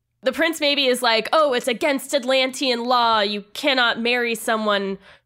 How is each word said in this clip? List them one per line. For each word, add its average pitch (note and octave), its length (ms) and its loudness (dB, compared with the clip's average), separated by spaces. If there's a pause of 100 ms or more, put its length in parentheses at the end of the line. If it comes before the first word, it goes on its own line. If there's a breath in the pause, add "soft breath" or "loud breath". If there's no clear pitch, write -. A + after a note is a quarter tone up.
(220)
the B3 100 0
prince D#4+ 280 -2
maybe C#4+ 260 2
is B3 160 2
like, A3 300 2
"Oh, D4 200 4
it's B3 160 -2
against C#4 460 -2
Atlantean C4 680 0
law. A#3 360 2
You G#3 220 -2 (120)
cannot B3 460 0
marry A#3+ 360 0
someone G#3 640 -2 (280 loud breath)